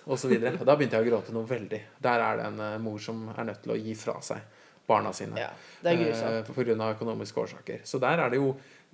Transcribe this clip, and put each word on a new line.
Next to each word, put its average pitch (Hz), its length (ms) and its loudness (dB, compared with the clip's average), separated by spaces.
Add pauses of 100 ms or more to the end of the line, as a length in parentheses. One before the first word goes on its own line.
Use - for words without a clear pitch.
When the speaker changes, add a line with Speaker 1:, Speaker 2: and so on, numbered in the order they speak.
Speaker 1:
og 135 100 0
så 135 140 -2
videre. 127 300 4
Og 120 80 -4
da 143 80 10
begynte 123 180 2
jeg 113 80 6
å 117 80 2
gråte 113 240 0
noe 113 140 -4
veldig. 104 320 -4 (200)
Der 120 280 4
er 110 100 0
det 113 60 -2
en, 107 180 -6
eh, 107 160 -4
mor 110 240 -6
som 113 320 -8
er 117 80 -6
nødt 104 220 -6
til 117 100 -2
å 113 80 -2
gi 110 160 -6
fra - 240 -4
seg - 160 -6 (480)
barna 104 240 4
sine. 107 260 -8
Speaker 2:
Ja, 113 120 -4 (340)
det 175 80 2
er 170 140 4
grusomt. 113 260 0 (160)
Speaker 1:
Eh, 107 80 -12
på 127 80 0
grunn 113 240 2
av 110 80 0
økonomiske 110 480 -4
årsaker. - 400 -10
Så - 160 -4
der 147 240 4
er 127 80 2
det 135 80 2
jo 135 140 2 (400)